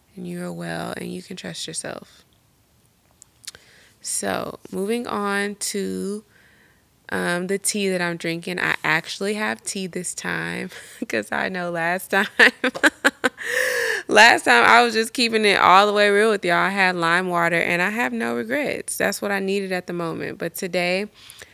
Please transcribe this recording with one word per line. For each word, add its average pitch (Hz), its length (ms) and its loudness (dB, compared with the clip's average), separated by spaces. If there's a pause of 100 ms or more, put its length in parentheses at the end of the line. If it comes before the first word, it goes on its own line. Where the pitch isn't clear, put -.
(140)
and 180 140 -12
you 175 160 -10
are 175 80 -8
well 170 440 -8
and 180 160 -8
you 180 120 -12
can 185 120 -16
trust 175 300 -12
yourself. - 580 -12 (1800)
So, - 600 -4 (100)
moving 208 380 -4
on 202 480 -2
to, 190 680 -6 (840)
um, 180 360 -2
the 196 120 -2
tea 196 300 -2
that 185 120 0
I'm 170 160 -2
drinking. 170 420 -6
I - 260 0
actually 170 500 -2
have 214 280 -4
tea 190 240 -6
this 180 280 -8
time 175 560 -6 (180)
<laughs> - 200 -10
'cause - 240 -2
I - 160 -2
know 180 220 -6
last 175 400 -2
time, 196 160 2 (880)
<laughs> 480 920 -2
last 226 360 6
time 240 200 6
I 226 180 10
was 233 120 2
just 226 180 -2
keeping 226 320 0
it 196 140 4
all 190 280 8
the 208 60 2
way 208 180 4
real 214 200 4
with 202 140 0
y'all. 175 120 2
I 175 140 2
had 185 260 2
lime 175 320 2
water 170 280 2
and 175 260 2
I 196 80 0
have 247 220 -2
no 233 220 -4
regrets. 240 640 -4
That's 196 240 -2
what 208 100 -4
I 196 100 -2
needed 190 320 -4
at 180 140 -4
the 185 60 -8
moment. 165 460 -6
But 170 160 -8
today 185 540 -4 (460)